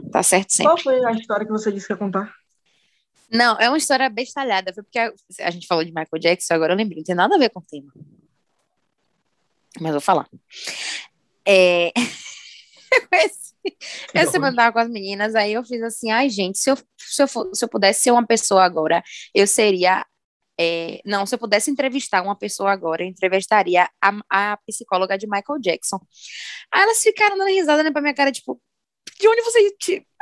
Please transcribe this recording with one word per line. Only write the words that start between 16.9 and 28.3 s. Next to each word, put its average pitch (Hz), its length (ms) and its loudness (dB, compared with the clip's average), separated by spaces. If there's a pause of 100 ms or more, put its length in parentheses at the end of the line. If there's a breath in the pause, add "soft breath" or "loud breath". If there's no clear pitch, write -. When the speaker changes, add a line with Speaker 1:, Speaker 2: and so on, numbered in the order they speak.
Speaker 1:
se - 260 -2
eu 269 40 0
for, 269 260 -6
se - 100 -4
eu 226 60 -4
pudesse 202 320 2
ser 247 100 4
uma 240 140 4
pessoa 208 380 2
agora, 165 380 0 (320 loud breath)
eu 196 140 4
seria, 185 580 2 (540)
é, 165 460 -4
não, 202 200 -2
se 196 80 -6
eu 240 60 -4
pudesse 208 320 -2
entrevistar 262 500 -2
uma 196 140 -4
pessoa 196 340 -4
agora, 170 320 -2
eu 180 60 -6
entrevistaria 185 840 2 (120)
a, 196 100 2 (180)
a 202 280 0 (100)
psicóloga 196 500 -4
de 202 80 -8
Michael 208 360 -6
Jackson." 185 400 -4 (680 loud breath)
Aí - 140 2
elas 440 180 2
ficaram 415 360 2
dando 381 100 0
risada, 320 340 2
né, 311 100 0
pra 294 100 -2
minha 285 120 0
cara, 277 160 0
tipo, 254 320 -8 (560)